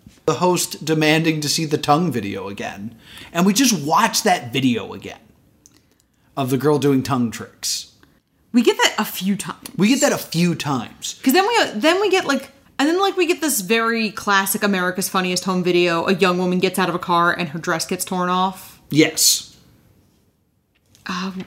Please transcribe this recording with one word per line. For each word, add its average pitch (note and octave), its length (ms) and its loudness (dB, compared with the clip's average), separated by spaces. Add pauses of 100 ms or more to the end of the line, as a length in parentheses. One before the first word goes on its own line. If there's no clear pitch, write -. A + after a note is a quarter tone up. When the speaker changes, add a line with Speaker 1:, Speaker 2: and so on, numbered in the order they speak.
(260)
Speaker 1:
The D#3 80 2
host F3 500 -2
demanding D#3 560 2
to D3 80 -4
see D#3+ 160 -2
the D3 140 -2
tongue D3+ 340 2
video G2 380 -6
again. G2+ 440 -12 (380)
And F3 140 2
we G#3 80 4
just B3 180 4 (140)
watch E3 380 2
that F3 280 0
video A#2+ 400 0
again G2 260 -14 (1160)
of C3 140 -2
the C3+ 80 2
girl D3 200 2
doing C3+ 240 2
tongue B2 280 0
tricks. - 640 -10 (580)
Speaker 2:
We A#3+ 80 4
get G#4+ 160 4
that - 220 0
a G#3+ 80 0
few F#3+ 280 -2
times. - 440 -10
Speaker 1:
We G3 100 4
get C4+ 140 2
that C4+ 100 4
a E3 60 -2
few E3+ 360 0
times. - 680 -6
Speaker 2:
'Cause C4 100 2
then F#4+ 160 4
we, F#4 320 0
then F4 220 2
we G4+ 80 0
get, F#4 160 0
like, C4+ 240 -2 (280)
and C4+ 80 2
then, F4 140 2
like, G4 160 0
we F4+ 80 2
get E4+ 160 0
this C4+ 220 -2
very A3+ 480 0
classic G3 520 -2
America's F#3 460 0
Funniest F3+ 360 -2
Home F#3 200 -2
Video. F3 420 2
A G3 60 2
young F3+ 240 2
woman F3+ 220 0
gets F#3 200 0
out F3+ 120 0
of D#3 40 -2
a - 40 -2
car E3+ 340 2
and F3 160 -4
her D#3 100 -10
dress E3 280 -4
gets F3+ 180 -4
torn F3+ 240 -2
off. F#3 500 -4 (120)
Speaker 1:
Yes. - 580 2 (1600)
Speaker 2:
Um, F#3 420 -8